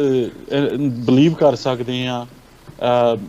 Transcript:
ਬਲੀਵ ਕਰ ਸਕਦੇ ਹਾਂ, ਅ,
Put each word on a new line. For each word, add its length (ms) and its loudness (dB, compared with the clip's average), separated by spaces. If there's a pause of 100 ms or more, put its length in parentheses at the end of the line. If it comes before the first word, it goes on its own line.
(800)
ਬਲੀਵ 560 2
ਕਰ 200 2
ਸਕਦੇ 520 -4
ਹਾਂ, 200 -8
ਅ, 920 -2 (100)